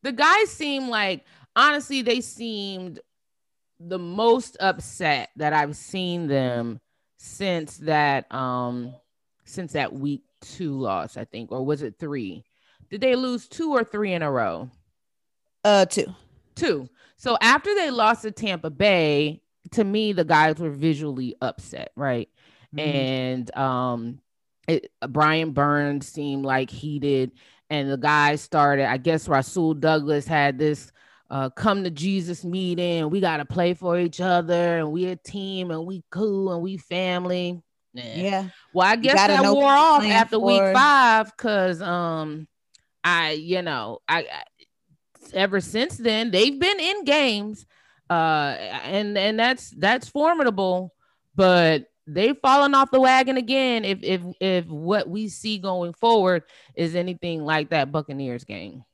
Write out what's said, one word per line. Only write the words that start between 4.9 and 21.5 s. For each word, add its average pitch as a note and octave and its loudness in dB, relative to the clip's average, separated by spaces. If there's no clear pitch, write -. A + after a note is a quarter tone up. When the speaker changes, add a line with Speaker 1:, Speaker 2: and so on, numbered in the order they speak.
Speaker 1:
that D3+ -2
I've D3 0
seen F3 -6
them B2 -2
since F3 -6
that, D3 0
um, B2 -6
since F3+ -12
that C#3 -2
week C#3 -6
two D#3+ -10
loss, G2 -4
I A2+ -12
think, - -14
or C3 -6
was D3 -4
it A2 -12
three? B2 -10
Did G3 -8
they B3+ 2
lose B3+ -4
two D#4+ -6
or B3 2
three G#3 -4
in E3 -2
a D3 -2
row? A2 -4
Speaker 2:
Uh, G3+ 6
two. F#3 -6
Speaker 1:
Two. D#3 -2
So A#3+ -2
after C#4+ 4
they F4+ 0
lost A3+ 2
to G#3+ -6
Tampa F#3 -6
Bay, D3+ 2
to A3+ 2
me, G#3 0
the E3+ 0
guys D#3 4
were E3 -4
visually C#3+ -2
upset, - -8